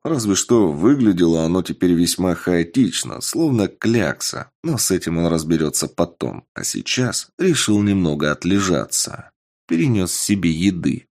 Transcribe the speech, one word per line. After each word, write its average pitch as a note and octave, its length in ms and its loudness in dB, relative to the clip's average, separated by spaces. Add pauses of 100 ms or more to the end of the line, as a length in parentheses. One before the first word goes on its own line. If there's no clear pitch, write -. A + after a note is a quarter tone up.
разве A#2+ 300 0
что G2+ 380 2
выглядело F2 720 2
оно F2 180 0
теперь F2 300 0
весьма F2 420 2
хаотично, E2+ 880 -2
словно B2+ 460 0
клякса, - 840 -2 (140)
но D#3+ 160 -4
с - 120 -2
этим E2+ 260 -2
он E2+ 100 2
разберется D#2 600 0
потом, - 680 -6
а - 100 -12
сейчас - 720 -4
решил A#2 460 2
немного D#2+ 480 2
отлежаться. F2 960 -2 (380)
Перенес B2 460 0
себе F#2 360 0
еды, E2+ 600 0